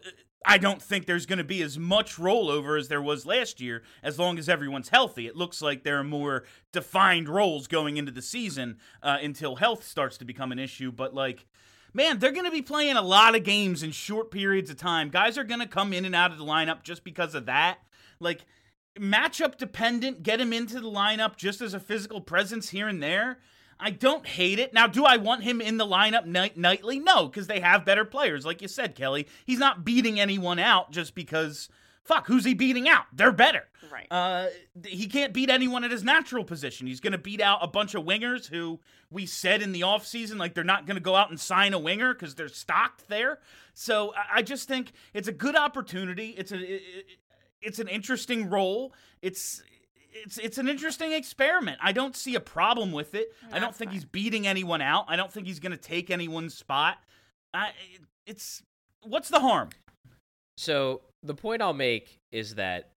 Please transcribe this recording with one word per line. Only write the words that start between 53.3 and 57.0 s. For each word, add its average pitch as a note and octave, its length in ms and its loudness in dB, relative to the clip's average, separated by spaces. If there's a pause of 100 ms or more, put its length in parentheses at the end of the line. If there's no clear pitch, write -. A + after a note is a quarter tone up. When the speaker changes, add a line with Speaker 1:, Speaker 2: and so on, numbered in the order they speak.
Speaker 1:
I - 80 -12
don't G3+ 40 -2
Speaker 2:
That's A#3 160 -6
Speaker 1:
think A3+ 120 -6
Speaker 2:
fine. G3 60 -8
Speaker 1:
he's D#3 80 -10
beating G#3 420 -4
anyone F3+ 340 0
out. D3+ 280 0
I E3 80 -2
don't F#3 160 -4
think F#3+ 160 -12
he's F3 100 -10
gonna E3+ 180 -8
take E3+ 320 -8
anyone's E3 460 -6
spot. D3+ 440 -2 (540)